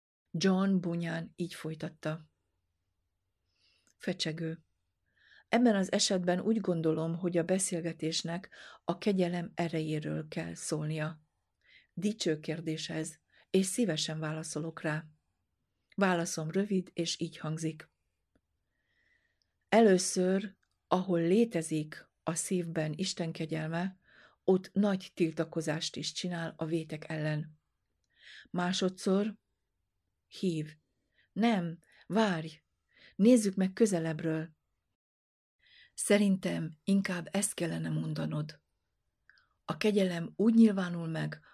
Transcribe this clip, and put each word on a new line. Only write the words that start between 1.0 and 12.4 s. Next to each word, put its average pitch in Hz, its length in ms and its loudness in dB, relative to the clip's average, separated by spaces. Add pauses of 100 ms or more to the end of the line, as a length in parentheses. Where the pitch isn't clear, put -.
így 175 180 -6
folytatta: 156 760 -8 (1700)
Fecsegő. 165 680 -6 (840)
Ebben 233 280 6
az 190 160 0
esetben 180 480 2
úgy 220 200 2
gondolom, 165 560 0
hogy 180 200 -2
a 165 80 4
beszélgetésnek 170 1040 -2 (340)
a 185 140 -2
kegyelem 175 560 0
erejéről 156 760 -4
kell 165 260 -8
szólnia. 156 680 -6 (720)
Dicső 170 480 -2